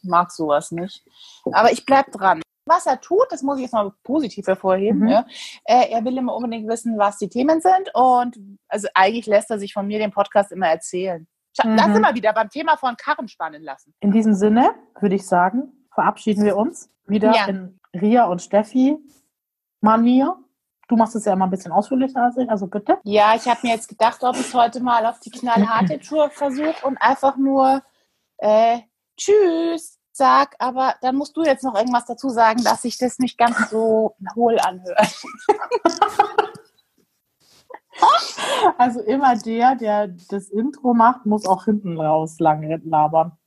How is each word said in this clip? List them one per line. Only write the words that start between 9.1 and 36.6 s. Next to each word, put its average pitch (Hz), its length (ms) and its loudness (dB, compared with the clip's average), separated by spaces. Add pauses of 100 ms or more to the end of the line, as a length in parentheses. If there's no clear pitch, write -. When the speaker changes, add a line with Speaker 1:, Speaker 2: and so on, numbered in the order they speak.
Speaker 1:
lässt 214 240 0
er 220 80 -4
sich 196 160 -10
von 202 120 -6
mir 208 120 -6
den 214 140 -4
Podcast 202 400 0
immer 180 160 -2
erzählen. 170 580 -6 (280)
Scha-, - 140 0
Speaker 2:
Mhm. 220 80 2
Speaker 1:
lass 208 200 4
immer 320 180 2
wieder 214 180 -2
beim 214 160 -2
Thema 311 300 -2
von 247 180 -6
Karren 294 320 -8
spannen 156 340 -12
lassen. 143 380 -18
Speaker 2:
In 202 120 0
diesem 214 220 4
Sinne 220 400 2 (260)
würde 196 160 0
ich 190 100 -6
sagen, 190 460 0 (200)
verabschieden 208 520 -2
wir 196 120 0
uns 240 340 -6 (160)
wieder 214 280 2
Speaker 1:
Ja. 208 140 2
Speaker 2:
in 190 300 -10 (140)
Ria 214 320 2
und 190 160 -2
Steffi 254 560 0 (840)
Manier. 240 540 2 (520)
Du 240 80 2
machst 220 200 2
es 208 100 -6
ja 208 80 2
immer 190 120 0
ein 180 40 -2
bisschen 185 220 -8
ausführlicher 254 500 -2
als 240 160 0
ich, 247 120 -4
also 202 160 -4
bitte. 208 380 -2
Speaker 1:
Ja, 208 320 4
ich 233 100 -6
hab 240 160 -2
mir 240 120 -2
jetzt 220 140 -10
gedacht, 233 360 0
ob 247 120 0
ich's - 180 -6
heute 240 280 2
mal 240 240 0
auf 233 140 -6
die 220 100 -20
knallharte 226 680 0
Speaker 2:
<clears throat> - 20 -12
Speaker 1:
Tour 294 300 0
versuch 285 520 -4
und 269 160 -4
einfach 269 380 0
nur, 269 460 2 (560)
äh, 226 400 2 (400)
tschüss 339 800 0 (180)
sag, 269 440 2
aber 254 420 -2
dann 254 140 -2
musst 285 200 -6
du 311 60 -2
jetzt 277 220 0
noch 254 100 -4
irgendwas 240 320 0
dazu 247 220 -8
sagen, 226 340 2
dass 214 200 0
sich 233 160 -6
das 247 200 -4
nicht 247 180 -4
ganz 233 340 2
so 220 440 0 (220)
hohl 233 240 2
anhört. 185 380 -4
<laughs> - 260 0 (3500)